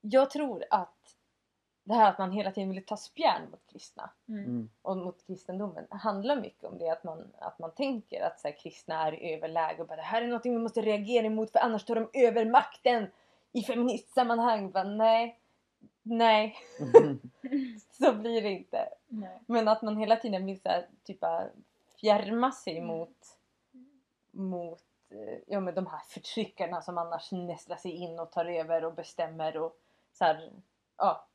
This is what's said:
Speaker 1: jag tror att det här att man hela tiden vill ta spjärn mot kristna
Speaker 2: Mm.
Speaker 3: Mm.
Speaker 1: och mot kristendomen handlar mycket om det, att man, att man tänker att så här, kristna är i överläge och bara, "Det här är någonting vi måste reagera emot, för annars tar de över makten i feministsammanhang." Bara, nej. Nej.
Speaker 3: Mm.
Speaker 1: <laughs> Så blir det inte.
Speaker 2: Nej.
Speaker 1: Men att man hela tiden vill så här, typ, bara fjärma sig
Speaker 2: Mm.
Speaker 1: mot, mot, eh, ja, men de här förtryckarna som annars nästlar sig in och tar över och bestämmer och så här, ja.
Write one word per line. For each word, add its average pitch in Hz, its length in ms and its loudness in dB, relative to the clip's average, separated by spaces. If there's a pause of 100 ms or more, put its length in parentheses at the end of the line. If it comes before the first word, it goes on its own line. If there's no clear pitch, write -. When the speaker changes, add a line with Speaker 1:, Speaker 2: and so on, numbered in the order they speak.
Speaker 1:
jag 262 300 4
tror 269 380 -4
att - 460 -4 (680)
det 202 100 -2
här 220 160 8
att 185 80 0
man 185 140 -4
hela 190 200 -2
tiden 190 180 -4
vill 190 160 -8
ta 208 120 -6
spjärn 294 440 0 (100)
mot - 200 -20
kristna - 380 -16 (180)
Speaker 2:
Mm. 214 160 -10
Speaker 3:
Mm. 117 260 -6 (120)
Speaker 1:
och 190 160 -4
mot 180 300 -10
kristendomen 185 640 -10
handlar 208 520 -2
mycket - 220 -14
om - 140 -12
det, 170 120 -4
att 160 140 -4
man, 165 360 -12
att - 200 -12
man 165 120 -10
tänker 254 500 -6
att - 180 -4
så - 80 -8
här, 147 100 -8
kristna 160 500 -6
är 156 160 -6
i 160 100 -4
överläge 160 480 -4
och 160 60 -8
bara, 160 80 -10
"Det 160 60 -10
här 202 200 -2
är 240 60 -2
någonting 240 260 -2
vi 233 60 0
måste 226 220 -2
reagera 214 440 2
emot, 220 260 -2
för - 80 4
annars 226 260 0
tar 233 100 -2
de 226 180 -2
över 233 320 6
makten 240 600 4 (440)
i 240 120 -2
feministsammanhang." 233 1080 0
Bara, 190 120 0
nej. 226 560 2 (640)
Nej. 220 520 4 (240)
Speaker 3:
Mm. 139 400 8 (220)
Speaker 1:
<laughs> 254 500 -6
Så 262 220 4
blir 226 280 -2
det 202 100 -2
inte. - 380 -6 (180)
Speaker 2:
Nej. 196 380 -12
Speaker 1:
Men 226 220 2
att 220 140 4
man 214 160 -4
hela 220 180 4
tiden 202 300 -4
vill 190 160 -6
så 185 80 -4
här, 175 180 0 (160)
typ, - 160 -16
bara 165 280 -4 (540)
fjärma 214 500 2
sig 170 260 -10
Speaker 2:
Mm. 165 100 -8
Speaker 1:
mot, 165 300 -8 (1120)
mot, 175 520 -8 (260)
eh, - 280 -12 (100)
ja, 196 120 -2
men 180 160 -4
de 185 120 -2
här 160 200 -10
förtryckarna - 720 -6
som 175 160 -8
annars 170 340 -6
nästlar 175 460 -8
sig 180 140 -10
in 165 280 -10
och 165 120 -10
tar 170 140 -2
över 165 400 -2
och 165 80 -4
bestämmer 160 640 -6
och 165 220 -6 (340)
så - 120 -2
här, 160 260 2 (460)
ja. - 380 0